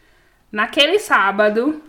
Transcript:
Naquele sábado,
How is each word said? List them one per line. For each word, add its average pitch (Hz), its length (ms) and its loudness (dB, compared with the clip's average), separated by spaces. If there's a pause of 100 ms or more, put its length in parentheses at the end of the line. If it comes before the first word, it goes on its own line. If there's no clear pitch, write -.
(500)
Naquele 277 480 0
sábado, 214 920 0